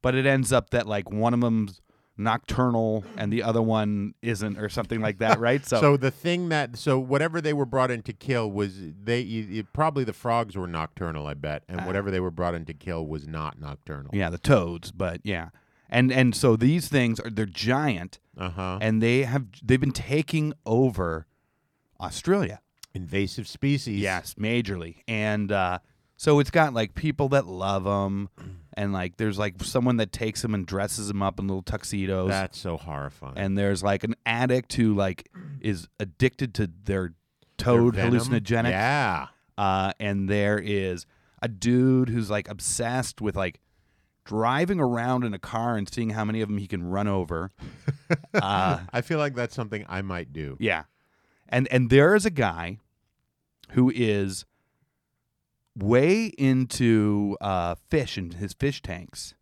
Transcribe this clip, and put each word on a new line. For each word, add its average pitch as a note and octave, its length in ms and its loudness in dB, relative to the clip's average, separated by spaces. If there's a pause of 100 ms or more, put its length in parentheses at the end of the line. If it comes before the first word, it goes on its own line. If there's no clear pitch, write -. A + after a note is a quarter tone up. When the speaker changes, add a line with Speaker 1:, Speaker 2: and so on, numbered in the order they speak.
Speaker 1:
but B2+ 120 2
it C3 120 2
ends C3+ 260 4
up B2 200 2
that, A#2+ 160 0
like, G2+ 220 -2
one A2 240 2
of A#2+ 80 2
them's A2 400 0 (360)
nocturnal A2+ 880 0 (140)
and G#2 160 -2
the A#2 80 0
other A2+ 200 2
one G#2 600 0
isn't, G#2+ 380 -4
or G#2+ 100 -4
something A2+ 320 -4
like G#2+ 160 -2
that, A2 220 2
right? B2 260 2
Speaker 2:
<laughs> - 0 -
Speaker 1:
So A#2+ 160 2
Speaker 2:
So C#3+ 160 6
the C3 140 2
thing F3 380 -2
that, C3+ 280 -2
so C3+ 220 2
whatever C#3 420 0
they D3+ 120 0
were C#3+ 120 0
brought B2+ 240 0
in A#2 140 -4
to A2 100 -10
kill A#2 380 -2
was, G2 240 -2 (280)
they, A#2 200 0
y-, A2 260 -6
y-, G#2 240 -6
probably D3 300 0
the G#2+ 100 -4
frogs A#2 420 -2
were F#2 120 -6
nocturnal, D#2+ 580 -6
I D2 80 -6
bet, D2 340 -8
and F2+ 140 -8
Speaker 1:
Ah. F#2 60 -6
Speaker 2:
whatever G2 240 -2
they F#2 80 -2
were F2+ 120 -2
brought F2 220 -2
in E2 120 -8
to D#2 80 -12
kill E2 340 -8
was D2 200 -8
not D#2 320 -8
nocturnal. C#2+ 540 -12
Speaker 1:
Yeah, G2 160 0
the F2 80 -6
toads, F2 540 0
but F2+ 320 -6
yeah. E2+ 260 -6 (400)
And, B2+ 220 4
and B2 240 4
so A#2 200 6
these C#3 340 4
things A#2+ 300 2
are, A2+ 100 -8
they're A2 160 -2
giant, G#2 760 -2 (180)
Speaker 2:
Uh-huh. F#2 440 -4
Speaker 1:
and A2 200 2
they B2 220 4
have, B2+ 220 -2 (180)
they've B2 160 4
been C#3 120 0
taking D3+ 640 -2 (120)
over F#2+ 600 0 (760)
Australia. D#3+ 600 -2 (320)
Speaker 2:
Invasive G2 540 -4
species. C3+ 520 -2
Speaker 1:
Yes, F#2+ 360 -4
majorly. G2+ 640 -2 (100)
And, G#2+ 440 -2
uh, F2+ 280 0 (380)
so D3 220 4
it's C#3 120 0
got, D#3 220 4
like, A2 200 -2
people D3 360 0
that C3+ 180 2
love F#2+ 400 -2
'em, G2 500 0
Speaker 2:
<clears throat> F2+ 360 -16
Speaker 1:
and, G2+ 200 -4
like, F2+ 240 -4
there's, G#2+ 220 -2
like, F#2+ 240 -4
someone B2 340 2
that A2 140 0
takes A2 340 -4
'em A2 80 0
and F#2+ 120 -2
dresses G2+ 440 -4
'em G2+ 120 -2
up G2 180 0
in G2 80 -2
little F#2+ 160 -2
tuxedos. F#2+ 680 -2
Speaker 2:
That's F#2+ 300 -2
so E2+ 180 -6
horrifying. C#2+ 600 -10
Speaker 1:
And G2 200 0
there's, G2 260 0
like, G2+ 200 0
an A2+ 120 -4 (100)
addict B2 480 0
who, A2 200 4
like, G2 360 -2 (300)
is F2+ 280 -4 (120)
addicted A2+ 560 0
to G#2+ 120 0
their F#2 340 -4
Speaker 2:
Their F2 120 -6 (440)
Speaker 1:
toad A#2+ 380 4
Speaker 2:
venom? A2+ 240 2
Speaker 1:
hallucinogenics. A#2 520 0
Speaker 2:
Yeah. G#2+ 560 0 (300)
Speaker 1:
Uh, F#2+ 420 2
and G2 300 0
there G#2 280 2
is F#2+ 480 -2 (360)
a A#2+ 60 -2
dude B2 600 4
who's, A2+ 200 -2
like, G#2 200 -2
obsessed A#2+ 720 -4
with, G#2 140 -2
like, F#2 240 -4 (680)
driving C3+ 540 2
around B2 440 2
in A2+ 100 -2
a F#2+ 60 -8
car A#2+ 380 -2
and G2+ 140 -4
seeing A2+ 200 -2
how G#2+ 140 -2
many A2 160 0
of G#2 80 -2
'em G#2 100 -2
he G2 80 -8
can F2+ 160 -4
run G2 240 -2
over. F2+ 480 -2
Speaker 2:
<laughs> - 60 -18 (720)
Speaker 1:
Uh, F#2+ 460 2 (120)
Speaker 2:
I A#2+ 100 0
feel D#3+ 180 -2
like C#3+ 160 0
that's A#2+ 200 -4
something G#2+ 320 -6
I F#2+ 140 -6
might F2 320 -6
do. D2 260 -8
Speaker 1:
Yeah. F#2 240 0 (640)
And, B2+ 220 2
and B2+ 180 4
there D3 260 8
is G3+ 100 4
a A3 40 4
guy F#2+ 480 -2 (960)
who B2+ 220 4
is G2+ 520 0 (1300)
way C3+ 520 4 (100)
into, A2+ 1040 2
uh, F2+ 340 -2 (140)
fish C#3 280 0
and E2+ 160 -8
his F2+ 200 -8
fish C#3 280 -2
tanks. - 600 -12